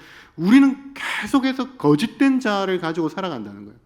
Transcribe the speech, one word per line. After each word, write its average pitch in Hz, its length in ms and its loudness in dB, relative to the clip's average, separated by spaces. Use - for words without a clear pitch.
우리는 247 580 2
계속해서 - 800 -4
거짓된 226 640 2
자아를 196 400 -2
가지고 160 300 -2
살아간다는 113 560 -8
거예요. 104 220 -20